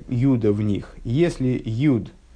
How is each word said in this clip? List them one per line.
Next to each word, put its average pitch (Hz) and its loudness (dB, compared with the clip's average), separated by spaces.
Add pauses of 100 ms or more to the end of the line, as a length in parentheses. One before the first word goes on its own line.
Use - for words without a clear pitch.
юда 120 2
в 104 0
них. 104 -2
Если 131 0
юд, 113 0 (260)